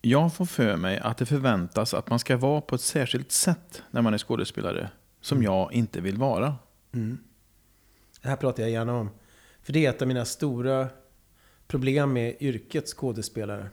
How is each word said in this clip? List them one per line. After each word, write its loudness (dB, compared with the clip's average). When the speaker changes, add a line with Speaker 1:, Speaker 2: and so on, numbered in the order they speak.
Speaker 1:
jag 6
får -2
för 2
mig 0
att -2
det 0
förväntas 0
att -4
man 2
ska 0
vara 2
på -4
ett -2
särskilt -2
sätt 0
när 0
man 4
är -2
skådespelare, -4
som 0
Speaker 2:
Mm. 4
Speaker 1:
jag 2
inte 0
vill -2
vara. 0
Speaker 2:
Mm. -6
Det -6
här -2
pratar -2
jag 0
gärna 0
om. -2
För -8
det 4
är 4
ett -4
av 2
mina 0
stora -2
problem 2
med 0
yrket -4
skådespelare. -6